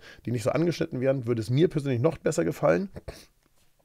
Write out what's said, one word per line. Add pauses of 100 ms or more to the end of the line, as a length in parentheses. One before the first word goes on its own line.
(240)
die
nicht
so
angeschnitten
wären,
würde
es
mir
persönlich
noch
besser
gefallen. (960)